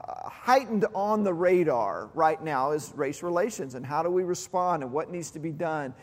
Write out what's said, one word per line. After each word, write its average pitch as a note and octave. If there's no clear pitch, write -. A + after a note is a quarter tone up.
heightened A3+
on G#3
the F#3+
radar C#3+
right D#3
now C#3+
is D3+
race C#3+
relations, F3
and B2+
how D3
do E3+
we F3+
respond, F3+
and B2
what D3+
needs F3
to E3
be D#3+
done. D#3